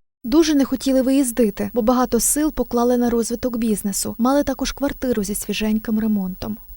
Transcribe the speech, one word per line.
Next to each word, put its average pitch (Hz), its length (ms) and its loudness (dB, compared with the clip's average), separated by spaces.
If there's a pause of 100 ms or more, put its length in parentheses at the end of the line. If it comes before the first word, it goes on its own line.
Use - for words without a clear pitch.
(240)
Дуже 311 300 4
не 277 100 4
хотіли 262 380 2
виїздити, 240 720 2
бо 233 100 0
багато 247 380 2
сил 294 320 0
поклали 240 440 0
на 240 140 2
розвиток 233 460 -2
бізнесу. 208 640 -2
Мали 269 240 2
також 269 300 -4
квартиру 247 520 -2
зі 202 100 -6
свіженьким 214 640 -2
ремонтом. 208 580 -4 (180)